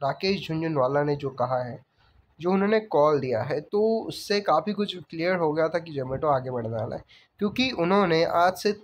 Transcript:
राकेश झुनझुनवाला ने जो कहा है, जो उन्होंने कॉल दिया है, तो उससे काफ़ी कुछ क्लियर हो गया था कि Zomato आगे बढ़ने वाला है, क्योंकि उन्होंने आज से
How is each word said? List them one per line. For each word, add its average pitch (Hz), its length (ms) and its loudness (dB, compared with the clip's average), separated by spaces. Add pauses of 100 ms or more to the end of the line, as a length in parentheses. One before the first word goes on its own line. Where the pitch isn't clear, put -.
राकेश 175 440 -2
झुनझुनवाला 147 560 0
ने 147 120 0
जो 143 140 -4
कहा 123 340 -2
है, 120 180 -10 (580)
जो 170 120 0
उन्होंने 202 280 4
कॉल 151 400 4
दिया 123 240 -2
है, 143 180 -4
तो 214 420 0
उससे - 380 -4
काफ़ी - 320 0
कुछ 202 240 -4
क्लियर 170 380 -2
हो 165 180 2
गया 160 160 2
था 170 100 -2
कि 165 200 -8
Zomato 131 260 -4
आगे 131 260 0
बढ़ने 117 180 -4
वाला 113 260 -6
है, - 80 -12 (360)
क्योंकि 240 320 -2
उन्होंने 175 520 4
आज 180 340 2
से 208 160 0 (100)